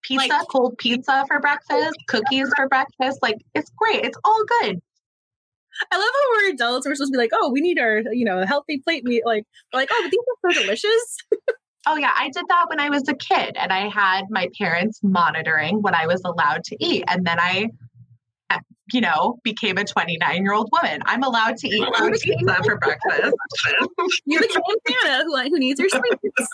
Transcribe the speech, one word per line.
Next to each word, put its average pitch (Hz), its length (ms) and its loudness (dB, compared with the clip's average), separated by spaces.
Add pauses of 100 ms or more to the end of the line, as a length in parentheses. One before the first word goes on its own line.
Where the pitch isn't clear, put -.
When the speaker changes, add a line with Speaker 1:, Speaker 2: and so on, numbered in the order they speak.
Speaker 1:
pizza, 262 260 0
Speaker 2:
like 311 200 0
Speaker 1:
cold 247 300 2
pizza 262 480 0
for 285 140 0
breakfast, 294 560 0 (120)
cookies 262 460 0
for 269 140 2
breakfast. 269 540 0
Like, 226 140 0 (180)
it's 311 240 -4
great. 415 260 0
It's 233 200 -6
all 427 200 4 (160)
good. 185 200 -4 (1120)
Speaker 2:
I 349 40 0
love 392 160 0
how 554 200 2
we're 415 200 2
adults. 247 320 -2
We're 294 120 -2
supposed 277 160 -4
to 262 40 0
be 240 60 2
like, 226 100 2
"Oh, 381 200 2
we 277 80 0
need 339 180 2
our, 220 220 2 (120)
you 247 120 0
know, 185 200 0
healthy 285 340 -2
plate 277 260 -2
meat." 240 200 0
Like, 220 200 0 (280)
like, 262 200 0
"Oh, 466 100 2
but 277 80 -4
these 427 100 2 (240)
are 349 80 4
so 320 100 0
delicious." 427 540 0 (140)
<laughs> - 260 -2 (300)
Speaker 1:
Oh, 311 100 2
yeah. 285 180 2
I 294 140 0
did 349 220 -6
that 349 180 4
when 311 100 -4
I 294 120 0
was 285 180 0
a 277 60 0
kid 262 420 0
and 180 160 -2
I 196 160 0
had 196 400 2
my 185 200 0 (100)
parents 185 440 0
monitoring 160 800 2
what 190 140 2
I 160 120 2
was 180 200 0
allowed 170 380 0
to - 140 -12
eat. 311 300 0
And 180 180 2
then 170 140 0
I, 190 300 0 (800)
uh, - 80 2 (340)
you 247 80 2
know, 185 440 0
became 208 340 -2
a 208 60 -2
twenty-nine-year-old 180 880 0
woman. 180 340 0
I'm 233 160 0
allowed 233 340 0
to 262 120 -6
eat 208 120 0
Speaker 2:
You - 160 -2
Speaker 1:
cold 214 160 2
Speaker 2:
became - 280 -2
Speaker 1:
pizza 185 240 2
for 208 120 2
breakfast. - 580 0 (440)
<laughs> 359 480 -2
Speaker 2:
You 311 140 2
became - 200 2 (440)
Hannah, 277 200 0
who, 294 160 -2
who 294 180 0
needs 269 220 0
your 381 80 2
sweets. - 640 -2